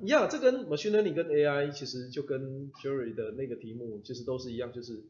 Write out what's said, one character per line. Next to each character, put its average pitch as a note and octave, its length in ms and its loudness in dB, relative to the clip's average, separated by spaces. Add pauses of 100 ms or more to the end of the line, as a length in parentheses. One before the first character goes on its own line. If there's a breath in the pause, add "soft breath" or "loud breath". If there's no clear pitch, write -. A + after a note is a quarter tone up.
一 F#3+ 60 -4
样， C4 200 6
这 D4+ 120 -4
跟 B3+ 260 4
machine D3+ 260 0
learning G#3 220 6
跟 E3 160 0
A D3 160 6
I C#3+ 240 2
其 C#3+ 160 -8
实 B2+ 240 -8
就 C#3 140 -4
跟 C3+ 500 -6
Jerry C3 400 -4
的 A2 180 -4
那 C3 140 -6
个 A#2 100 -6
题 A2+ 180 -10
目 A2+ 300 -8
其 B2+ 120 -8
实 A#2+ 80 -10
都 B2+ 160 -2
是 B2+ 120 -8
一 A2+ 60 -4
样， B2 160 -4
就 B2 80 -8
是， A#2 280 -10